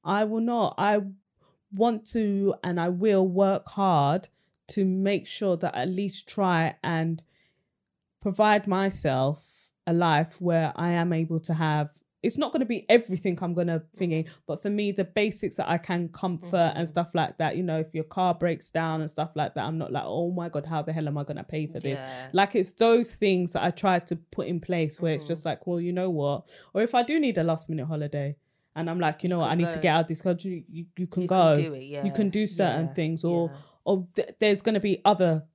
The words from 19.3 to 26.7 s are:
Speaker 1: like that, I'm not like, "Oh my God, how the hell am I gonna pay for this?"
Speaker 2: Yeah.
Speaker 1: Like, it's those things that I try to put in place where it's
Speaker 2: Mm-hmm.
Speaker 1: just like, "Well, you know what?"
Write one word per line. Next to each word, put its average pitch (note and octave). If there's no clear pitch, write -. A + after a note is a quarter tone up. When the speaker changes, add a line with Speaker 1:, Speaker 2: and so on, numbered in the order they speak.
Speaker 1:
like D3+
that, A#2
I'm D#3+
not C#3+
like, C#3+
"Oh E3+
my F3
God, D3+
how D#3+
the D#3
hell D#3
am D3
I C#3+
gonna C#3+
pay D#3
for D#3+
this?" C3+
Speaker 2:
Yeah. C3
Speaker 1:
Like, G3
it's F#3+
those A#3
things F3+
that -
I -
try F#3
to F3
put -
in E3+
place D#3+
where E3
it's D3+
Speaker 2:
Mm-hmm. D3+
Speaker 1:
just E3
like, -
"Well, F3
you F3
know F#3
what?" C#3+